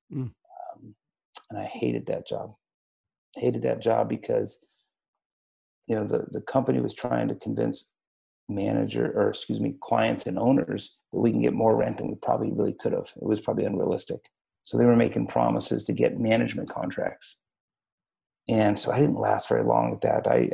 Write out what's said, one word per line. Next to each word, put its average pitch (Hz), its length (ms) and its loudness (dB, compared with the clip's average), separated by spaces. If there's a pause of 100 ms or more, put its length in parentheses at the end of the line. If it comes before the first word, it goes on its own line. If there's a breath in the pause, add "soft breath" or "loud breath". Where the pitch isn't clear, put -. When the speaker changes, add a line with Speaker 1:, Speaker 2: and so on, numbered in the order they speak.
(120)
Speaker 1:
Mm. 131 180 -6
Speaker 2:
Um, - 640 -18 (560)
and 107 80 -10
I 104 60 -8
hated - 420 -4
that - 200 -6
job. - 280 -8 (840)
Hated 120 260 0
that 120 180 -2
job 113 280 2
because, 113 500 -2 (1300)
you 117 80 0
know, 107 100 0
the, - 280 -2
the - 100 -6
company 131 380 0
was 117 120 -2
trying 120 360 -2
to - 80 -4
convince 113 560 -4 (560)
manager, 110 640 -2
or 104 160 2
excuse - 300 -6
me, 113 200 -2
clients 113 460 0
and 120 100 -4
owners 113 600 0 (160)
that - 80 -2
we 113 100 4
can 113 100 0
get 120 140 2
more 113 220 2
rent 110 220 0
than 110 100 -6
we - 80 -6
probably - 340 -2
really - 240 0
could - 180 -4
have. - 240 -2
It - 60 -12
was 107 180 0
probably 107 240 -2
unrealistic. 95 540 -2 (460)
So - 120 -6
they 120 80 6
were 120 120 8
making 117 320 2
promises 117 560 0
to - 80 -4
get - 280 2
management 113 480 0
contracts. - 720 -6 (1080)
And 107 300 4
so - 140 -2
I 123 60 2
didn't 143 200 4
last - 300 0
very - 160 2
long 58 280 4
at - 100 -6
that. - 240 2
I, 60 280 4